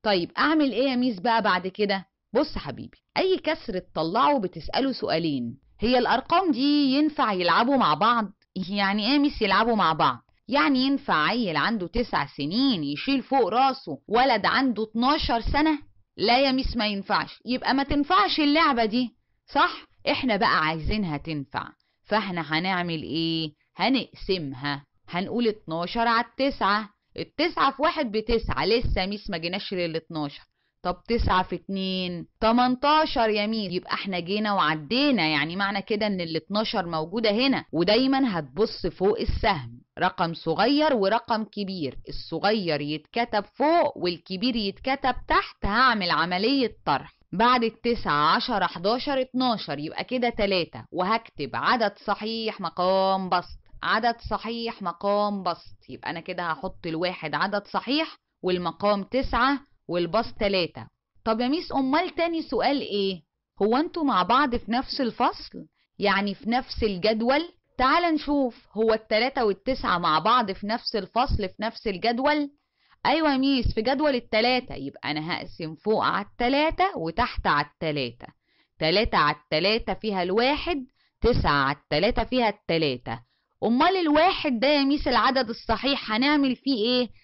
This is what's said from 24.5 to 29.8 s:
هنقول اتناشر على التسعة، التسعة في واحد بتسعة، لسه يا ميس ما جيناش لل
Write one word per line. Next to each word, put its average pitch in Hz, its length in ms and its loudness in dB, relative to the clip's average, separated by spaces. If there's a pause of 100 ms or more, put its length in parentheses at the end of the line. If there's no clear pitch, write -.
هنقول 196 400 -2
اتناشر 180 600 -2
على 233 160 2
التسعة، 220 640 0 (280)
التسعة 294 540 0
في 277 120 -6
واحد 302 300 0
بتسعة، 220 540 -2
لسه 226 340 2
يا 185 60 -2
ميس 202 240 -8
ما 175 80 -4
جيناش 180 360 -6
لل 175 220 -2